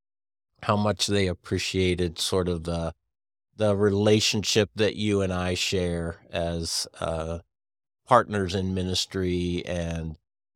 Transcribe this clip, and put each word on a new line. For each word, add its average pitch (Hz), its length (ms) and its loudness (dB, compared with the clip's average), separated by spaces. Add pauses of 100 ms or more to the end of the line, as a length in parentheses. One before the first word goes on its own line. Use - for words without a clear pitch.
(640)
how 107 120 0
much 104 320 0
they 101 200 2
appreciated 90 920 -2
sort 92 300 0
of 82 160 -4
the, 82 280 -4 (640)
the 104 220 2
relationship 104 1000 4
that 107 220 2
you 104 240 0
and 95 100 0
I 90 220 -2
share 87 640 -2 (120)
as, 85 560 -4 (140)
uh, 80 400 -4 (640)
partners 101 480 2
in 92 200 -2
ministry 90 920 -2
and 82 520 -6 (380)